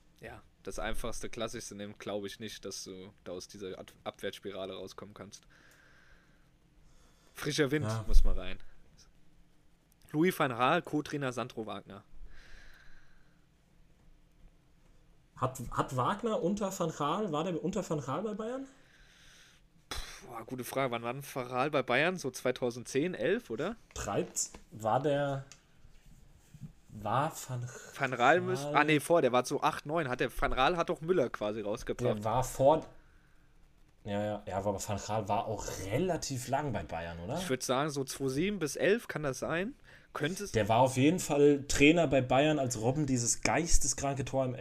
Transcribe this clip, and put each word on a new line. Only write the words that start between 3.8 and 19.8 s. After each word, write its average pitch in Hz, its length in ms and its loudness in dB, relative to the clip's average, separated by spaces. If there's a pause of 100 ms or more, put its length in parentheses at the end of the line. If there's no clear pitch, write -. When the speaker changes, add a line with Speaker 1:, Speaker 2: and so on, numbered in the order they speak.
Speaker 1:
Abwärtsspirale 98 720 -8
rauskommen 98 380 -14
kannst. - 340 -18 (1900)
Frischer 147 380 0
Wind 147 140 0
Speaker 2:
Ja. 110 200 -2
Speaker 1:
muss - 200 12
mal 90 120 8
rein. 92 200 -4 (1600)
Louis 170 240 2
van 147 140 2
Gaal, 131 300 2
Co-Trainer 147 500 -4
Sandro 120 340 -8
Wagner. 101 380 -14 (3250)
Speaker 2:
Hat, - 220 -4 (120)
hat 135 240 -4
Wagner 190 480 -2
unter 190 340 -2
Van 170 140 -2
Gaal, 170 400 -2
war 151 120 -2
der 170 200 -4
unter 180 260 -4
Van 160 120 -2
Gaal 135 200 -6
bei 214 120 -6
Bayern? 240 340 -8 (1600)